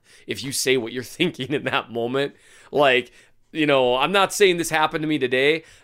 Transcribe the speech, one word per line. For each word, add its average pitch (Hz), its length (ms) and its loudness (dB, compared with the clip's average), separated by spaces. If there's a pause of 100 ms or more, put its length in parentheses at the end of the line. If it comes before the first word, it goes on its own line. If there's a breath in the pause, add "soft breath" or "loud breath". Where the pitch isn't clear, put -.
(280 soft breath)
if 113 160 -8
you 139 80 -8
say 131 260 0
what 113 160 -4
you're 123 100 -8
<laughs> - 0 -
thinking 147 500 -4
in 127 100 -4
that 127 280 -4
moment. 127 440 -4 (360 soft breath)
Like, 127 400 2 (400 soft breath)
you 156 140 -2
know, 131 300 2
I'm 147 160 0
not 196 200 2
saying 185 260 2
this 160 120 -6
happened 156 320 0
to 156 60 -4
me 156 100 0
today, 135 460 0 (200 soft breath)